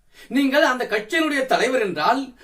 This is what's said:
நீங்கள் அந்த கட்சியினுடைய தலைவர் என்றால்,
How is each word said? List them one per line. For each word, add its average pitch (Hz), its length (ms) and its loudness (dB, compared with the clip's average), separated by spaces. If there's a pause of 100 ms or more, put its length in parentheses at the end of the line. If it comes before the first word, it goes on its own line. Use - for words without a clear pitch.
(280)
நீங்கள் 277 420 2
அந்த 247 160 -2
கட்சியினுடைய 285 540 -2 (120)
தலைவர் 226 340 0
என்றால், 180 340 0 (240)